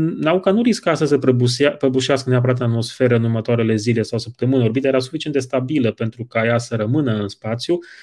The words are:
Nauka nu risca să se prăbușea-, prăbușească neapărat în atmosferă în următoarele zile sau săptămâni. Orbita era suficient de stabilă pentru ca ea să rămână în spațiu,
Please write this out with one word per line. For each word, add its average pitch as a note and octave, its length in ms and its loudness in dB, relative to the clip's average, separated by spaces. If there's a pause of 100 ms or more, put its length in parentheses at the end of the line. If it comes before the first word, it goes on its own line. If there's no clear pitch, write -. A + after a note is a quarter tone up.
(200)
Nauka F3+ 320 2
nu G#3+ 100 2
risca A3 320 2
să D#3 120 0
se C#3+ 140 4
prăbușea-, B2+ 580 2
prăbușească C3 520 0
neapărat B2 300 2
în B2 60 -2
atmosferă A#2 500 0
în A#2 80 2
următoarele A2+ 520 0
zile A2 260 0
sau A2+ 180 -4
săptămâni. B2 440 0
Orbita B2 240 0
era C3 120 2
suficient D3 360 -4
de C3+ 60 0
stabilă B2+ 500 -2
pentru A2+ 340 -6
ca A2+ 200 -2
ea A#2 120 2
să A#2+ 180 -6
rămână A#2 380 0
în G#2 140 -4
spațiu, A#2+ 520 -4 (240)